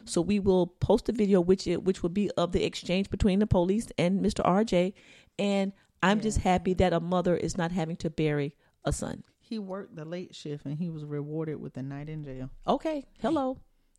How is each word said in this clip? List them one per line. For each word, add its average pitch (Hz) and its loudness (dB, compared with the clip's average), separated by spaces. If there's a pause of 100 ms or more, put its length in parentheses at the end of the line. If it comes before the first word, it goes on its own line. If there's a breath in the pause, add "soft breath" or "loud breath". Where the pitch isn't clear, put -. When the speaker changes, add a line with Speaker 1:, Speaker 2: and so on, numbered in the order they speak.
Speaker 1:
So - 0
we 196 0
will 185 4
post - 2
the 220 -2
video, 202 4
which 180 4
it, 170 -2
which - 0
will 175 -2
be 190 0
of 175 0
the 208 2
exchange 190 -2
between 196 2
the 214 4
police 196 0 (100)
and 180 2
Mister 190 0
R 190 4
J. 185 2 (440 soft breath)
And 196 0 (300 soft breath)
I'm 202 4
just 214 0
Speaker 2:
Yeah. - -2 (100)
Speaker 1:
happy 180 2
that 180 4
a 170 2
mother 175 2
is - -4
not 170 -2
having 170 -4
to 170 -4
bury 147 -2 (300)
a 147 0
son. - -8 (160)
Speaker 2:
He 220 -10
worked 190 -10
the 156 -12
late 175 -10
shift 147 -10
and 156 -6
he 175 -4
was 156 -8
rewarded 147 -6
with 139 -12
a 131 -8
night 143 -10
in 156 -8
jail. 131 -10 (160)
Speaker 1:
Okay. 294 -2 (160)
Hello. 269 -2 (400)